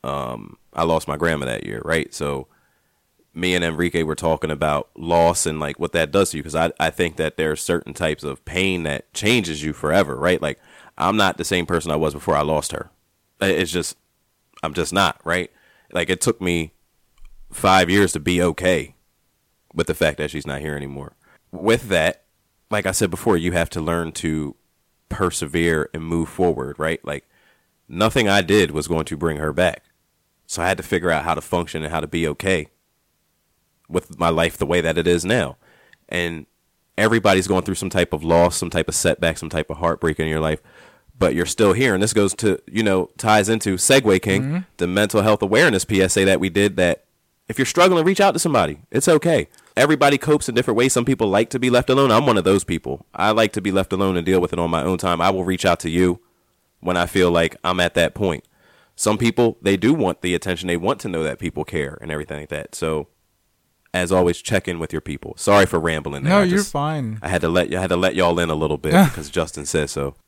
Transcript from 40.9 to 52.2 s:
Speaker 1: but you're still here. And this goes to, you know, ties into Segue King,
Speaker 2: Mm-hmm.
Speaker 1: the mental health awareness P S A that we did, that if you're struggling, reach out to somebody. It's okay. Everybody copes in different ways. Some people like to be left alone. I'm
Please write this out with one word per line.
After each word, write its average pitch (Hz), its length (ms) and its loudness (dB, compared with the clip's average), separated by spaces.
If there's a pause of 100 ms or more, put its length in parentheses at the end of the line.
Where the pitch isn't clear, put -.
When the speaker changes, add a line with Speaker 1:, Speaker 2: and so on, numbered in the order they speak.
Speaker 1:
but 85 180 2
you're 85 100 0
still 101 280 2
here. 120 200 2
And 95 100 0
this 110 100 -2
goes 101 220 2
to, 101 320 0
you 110 160 -4
know, 95 340 0
ties 107 320 4
into 107 260 0
Segue 107 460 4
King, 98 200 0
Speaker 2:
Mm-hmm. 143 160 -4 (200)
Speaker 1:
the 87 100 -2
mental 101 340 2
health 107 200 2
awareness 110 440 2
P 98 160 2
S 92 160 2
A 98 80 4
that 95 140 4
we 95 100 -2
did, 98 280 0
that 87 280 0 (420)
if - 100 -8
you're 131 80 0
struggling, 175 400 4
reach 196 160 2
out 196 120 6
to 170 60 -2
somebody. 95 400 2 (120)
It's - 160 0
okay. 156 400 2 (280)
Everybody 143 420 4
copes 151 320 0
in 113 60 -6
different 117 220 0
ways. 127 160 2
Some 120 120 0
people 120 220 0
like 101 240 2
to 131 80 -4
be 127 100 0
left 123 200 2
alone. 131 220 4
I'm 120 160 4